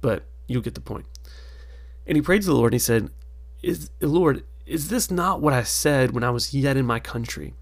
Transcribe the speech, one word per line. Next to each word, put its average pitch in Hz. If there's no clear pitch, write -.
but 110
you'll 123
get 113
the -
point. -
And 151
he 147
prayed 196
to 190
the 160
Lord, 117
and 123
he -
said, 113
"Is, 175
Lord, 156
is 156
this 226
not 180
what 147
I 123
said 135
when 123
I 120
was 120
yet 135
in 131
my 117
country? 117